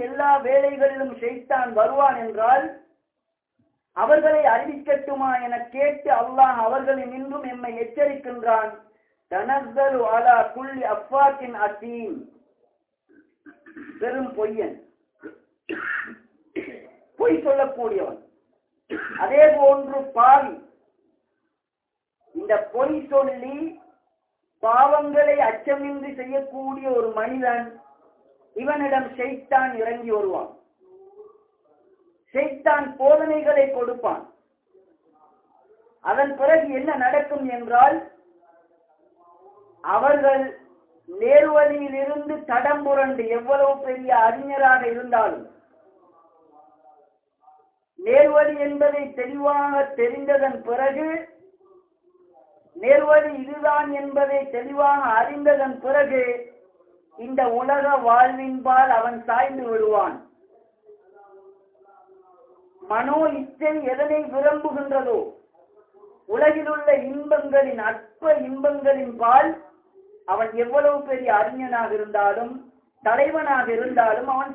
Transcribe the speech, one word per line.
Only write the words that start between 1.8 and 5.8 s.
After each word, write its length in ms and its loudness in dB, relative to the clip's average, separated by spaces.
என்றால், 420 0
அவர்களை 460 4
அறிவிக்கட்டுமா 760 -2
என 120 -6
கேட்டு 360 -2